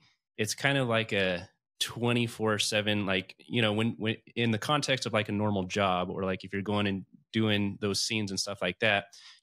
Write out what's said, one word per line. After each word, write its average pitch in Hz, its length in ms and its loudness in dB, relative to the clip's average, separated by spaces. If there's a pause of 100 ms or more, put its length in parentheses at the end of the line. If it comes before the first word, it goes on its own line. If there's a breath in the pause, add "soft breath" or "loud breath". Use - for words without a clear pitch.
(360)
it's 107 180 -2
kind 139 240 2
of 127 100 2
like 113 240 0
a 92 360 0 (320)
twenty-four 113 800 0
seven, 104 460 0
like, 95 320 -2
you - 220 -2
know, 107 120 4
when, 110 260 2
when 110 180 -2 (200)
in 117 160 2
the 107 60 0
context 139 480 0
of, 104 60 -2
like, 107 160 0
a 107 40 -4
normal 104 320 0
job, 92 460 0
or, 92 140 -4
like, 95 200 -2
if 92 80 -10
you're 98 100 -2
going 104 240 0
and 98 180 -2 (280)
doing 104 480 2
those 101 200 0
scenes 107 300 -2
and 95 80 -4
stuff 101 240 -6
like 90 180 -2
that, 104 260 2 (360 soft breath)